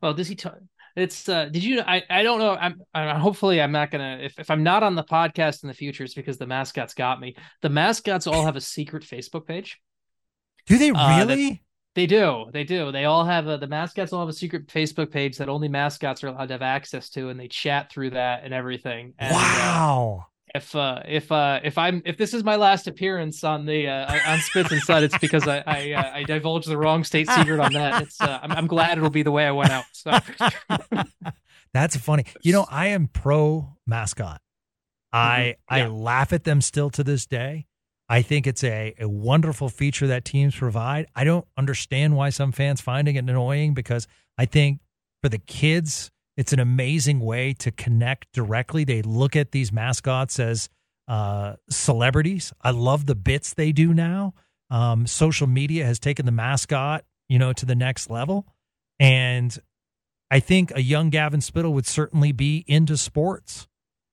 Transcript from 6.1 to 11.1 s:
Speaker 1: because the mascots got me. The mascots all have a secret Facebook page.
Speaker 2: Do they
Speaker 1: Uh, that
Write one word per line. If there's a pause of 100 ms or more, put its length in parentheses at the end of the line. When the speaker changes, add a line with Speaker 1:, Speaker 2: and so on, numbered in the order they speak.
Speaker 1:
because
the
mascots
got
me. (260)
The
mascots
all
have
a
secret
Facebook
page. (840)
Speaker 2:
Do
they
Speaker 1:
Uh,
that